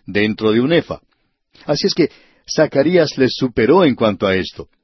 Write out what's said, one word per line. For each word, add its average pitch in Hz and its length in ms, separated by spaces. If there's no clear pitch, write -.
dentro 107 460
de 110 80
un 139 140
efa. 143 260
Así 151 220
es 180 60
que 151 160
Zacarías 151 640
les 131 160
superó 131 520
en 123 100
cuanto 104 320
a 95 80
esto. - 320